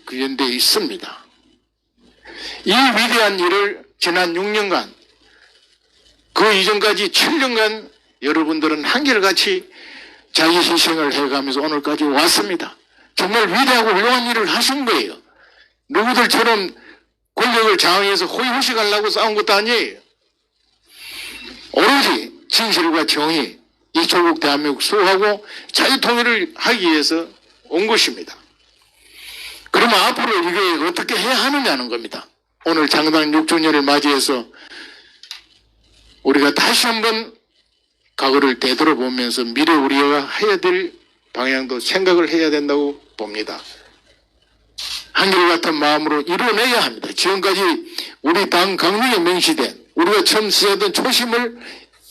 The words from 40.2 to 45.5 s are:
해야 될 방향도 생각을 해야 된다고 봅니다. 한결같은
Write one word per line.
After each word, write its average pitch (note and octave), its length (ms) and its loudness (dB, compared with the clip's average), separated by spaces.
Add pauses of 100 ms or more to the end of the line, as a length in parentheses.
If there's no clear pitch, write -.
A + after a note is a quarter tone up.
해야 G#3 280 0
될 F3+ 360 -2 (400)
방향도 C3 480 -4
생각을 F3+ 500 2
해야 D#3+ 200 0
된다고 C#3+ 500 -2 (160)
봅니다. G#2 440 -10 (1500)
한결같은 F3 600 2